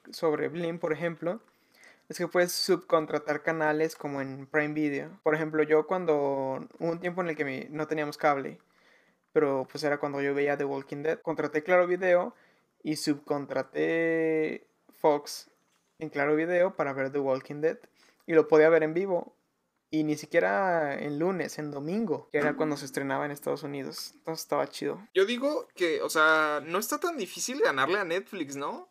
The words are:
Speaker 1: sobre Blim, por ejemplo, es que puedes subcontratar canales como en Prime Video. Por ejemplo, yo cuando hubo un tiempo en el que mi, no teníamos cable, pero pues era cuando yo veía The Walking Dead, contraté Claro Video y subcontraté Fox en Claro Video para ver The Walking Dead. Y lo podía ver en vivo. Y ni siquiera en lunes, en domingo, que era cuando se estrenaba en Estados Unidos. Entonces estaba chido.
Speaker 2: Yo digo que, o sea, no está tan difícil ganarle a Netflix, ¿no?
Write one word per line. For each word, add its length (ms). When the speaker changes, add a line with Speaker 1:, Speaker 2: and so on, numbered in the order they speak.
Speaker 1:
sobre 380
Blim, 300
por 120
ejemplo, 480
es 80
que 100
puedes 240
subcontratar 920
canales 520
como 260
en 260
Prime 260
Video. 500
Por 120
ejemplo, 280
yo 240
cuando 800
hubo 120
un 80
tiempo 220
en 80
el 80
que 80
mi, 240
no 180
teníamos 300
cable, 420
pero 380
pues 120
era 160
cuando 220
yo 120
veía 240
The 80
Walking 380
Dead, 180
contraté 420
Claro 240
Video 460
y 140
subcontraté 1700
Fox 500
en 100
Claro 260
Video 400
para 180
ver 180
The 80
Walking 420
Dead. 160
Y 80
lo 140
podía 220
ver 140
en 100
vivo. 400
Y 140
ni 140
siquiera 840
en 180
lunes, 420
en 120
domingo, 640
que 60
era 180
cuando 180
se 80
estrenaba 420
en 60
Estados 320
Unidos. 520
Entonces 280
estaba 240
chido. 320
Speaker 2:
Yo 120
digo 500
que, 260
o 80
sea, 560
no 120
está 220
tan 160
difícil 460
ganarle 360
a 60
Netflix, 540
¿no? 340